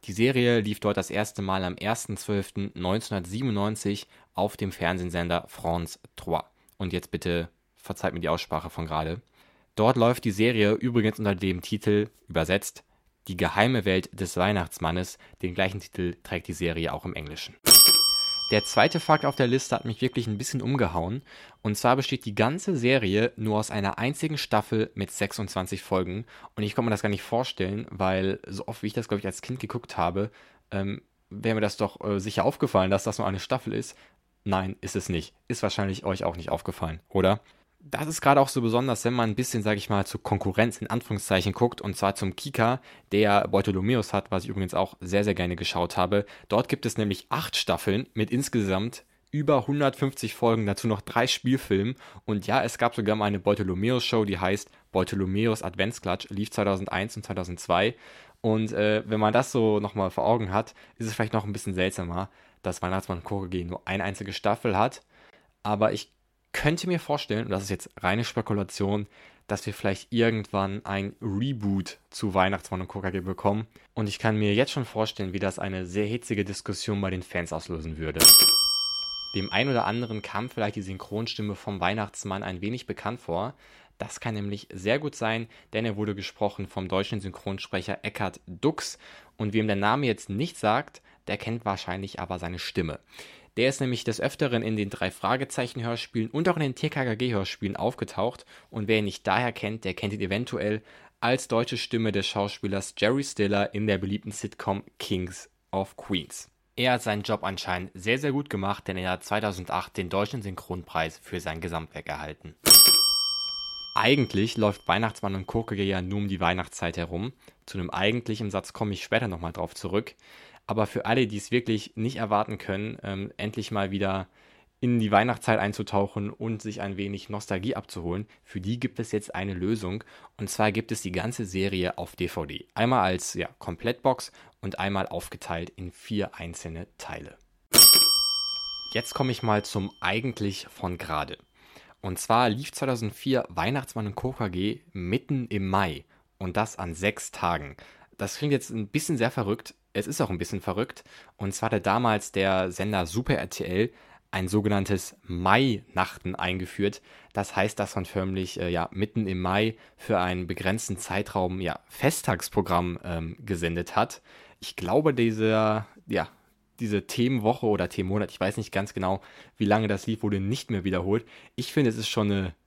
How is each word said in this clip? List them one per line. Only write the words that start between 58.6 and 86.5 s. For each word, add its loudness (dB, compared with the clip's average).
äh, 2
wenn 0
man 4
das 4
so 4
nochmal -2
vor 0
Augen 2
hat, 0
ist -4
es -6
vielleicht 0
noch 0
ein -6
bisschen -6
seltsamer, -2
dass -4
Weihnachtsmann -2
und -10
K -4
K -6
G -2
nur -8
eine 0
einzige -6
Staffel 0
hat. 2
Aber 2
ich -8
könnte 0
mir 0
vorstellen, -2
und -4
das 0
ist -10
jetzt -6
reine 0
Spekulation, -2
dass -4
wir -4
vielleicht -2
irgendwann 2
ein -4
Reboot -2
zu -4
Weihnachtsmann 2
und -8
K -8
K -4
G -2
bekommen. 0
Und -2
ich -6
kann 2
mir 4
jetzt 2
schon -2
vorstellen, -4
wie -4
das -2
eine -4
sehr 0
hitzige -2
Diskussion -4
bei 0
den -4
Fans -4
auslösen -6
würde. -4
Dem -2
einen 2
oder 2
anderen -4
kam -6
vielleicht -2
die -6
Synchronstimme -6
vom -8
Weihnachtsmann -2
ein -6
wenig -6
bekannt -6
vor. -4
Das -8
kann -4
nämlich -6
sehr 0
gut -6
sein, -2
denn 0
er -2
wurde -2
gesprochen -4